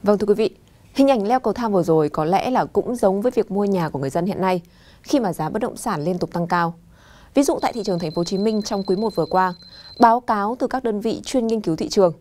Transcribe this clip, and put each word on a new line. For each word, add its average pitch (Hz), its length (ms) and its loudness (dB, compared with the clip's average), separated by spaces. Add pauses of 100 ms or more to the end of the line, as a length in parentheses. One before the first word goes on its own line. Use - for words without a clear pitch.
Vâng, 202 140 2
thưa 208 80 0
quý 208 80 4
vị, - 160 0 (440)
hình 277 160 4
ảnh 208 180 2
leo 254 120 2
cầu 220 120 -2
thang 226 200 -2
vừa 185 100 4
rồi 156 260 4
có 156 160 -2
lẽ 190 260 0
là 214 140 0
cũng 208 320 -2
giống 202 260 0
với 247 100 0
việc - 180 -2
mua 196 140 -2
nhà 185 240 0
của 147 100 -6
người 135 120 -4
dân 170 160 -2
hiện 202 140 -4
nay 185 220 0 (400)
khi 285 180 0
mà 190 120 -2
giá 156 160 -4
bất - 140 -4
động - 140 -6
sản - 280 -6
liên 180 140 -2
tục 165 140 -4
tăng 170 140 -2
cao. 170 280 0 (600)
Ví 285 80 4
dụ 277 200 0
tại - 100 -2
thị 226 100 -6
trường 190 160 -2
Thành 170 120 -4
phố 170 100 -4
Hồ 175 40 0
Chí 185 140 -4
Minh 214 240 0
trong 202 200 -4
quý 190 140 0
một 214 180 -2
vừa 160 120 0
qua, 185 280 0 (460)
báo 233 200 6
cáo 220 380 -2
từ 262 80 -2
các 262 180 -4
đơn 208 160 -2
vị 302 240 -4
chuyên 240 220 0
nghiên 226 140 0
cứu 165 160 -2
thị - 120 -4
trường 180 320 4